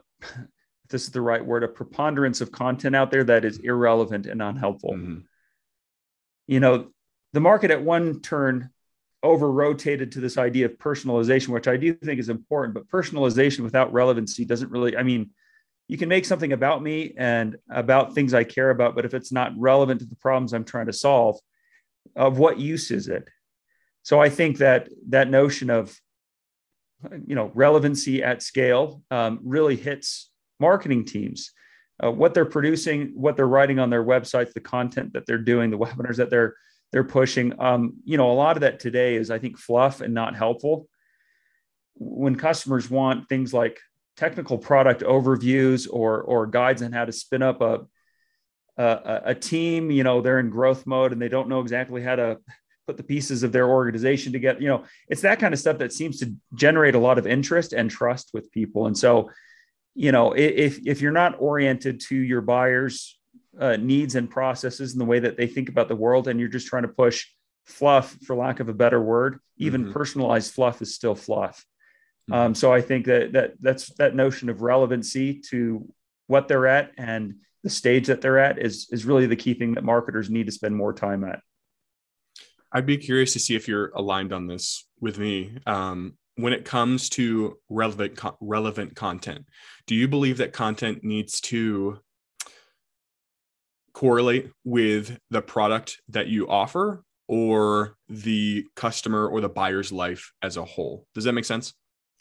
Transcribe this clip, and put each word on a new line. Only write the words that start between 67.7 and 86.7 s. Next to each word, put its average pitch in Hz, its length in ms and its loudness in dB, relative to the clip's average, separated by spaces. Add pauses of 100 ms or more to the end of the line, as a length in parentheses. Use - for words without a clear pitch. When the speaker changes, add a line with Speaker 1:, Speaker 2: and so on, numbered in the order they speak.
Speaker 1:
for 131 100 -6
lack 123 260 -4
of 117 80 -4
a 110 40 -6
better 120 280 4
word, 120 380 0 (180)
even 127 260 -2
Speaker 2:
Mm-hmm. 101 100 -8
Speaker 1:
personalized 123 600 -2
fluff 123 280 0
is - 140 -10
still 110 200 -2
fluff. 101 500 -6 (640)
Speaker 2:
Mm-hmm. - 40 -4
Speaker 1:
Um, 120 220 2
so 131 160 4
I 127 80 6
think 123 280 -2
that, 120 260 2
that 123 260 2
that's, 131 360 -2
that 139 200 2
notion 135 340 0
of 104 120 -6
relevancy 131 880 0
to 117 420 -4 (360)
what 135 200 4
they're 131 200 2
at 139 300 2
and 113 380 -8 (280)
the - 60 -6
stage 127 380 2
that 131 140 0
they're 131 180 4
at 139 200 2
is, - 320 -6
is 113 120 -6
really 131 220 4
the 117 100 2
key 120 200 -2
thing 117 180 -2
that 117 100 -6
marketers 110 460 -2
need 113 160 -2
to 104 80 -8
spend 107 220 -6
more 104 180 -4
time 101 320 -6
at. 90 160 -10 (1300)
Speaker 2:
I'd 131 140 -2
be 143 120 0
curious 131 360 0
to 120 60 -4
see - 160 -2
if 110 120 -6
you're 104 220 -4
aligned 95 420 -4
on 92 160 -8
this - 400 -10 (140)
with 107 160 -8
me. 104 480 -6
Um, 95 480 -6 (220)
when 120 180 -2
it - 100 -6
comes 127 460 -2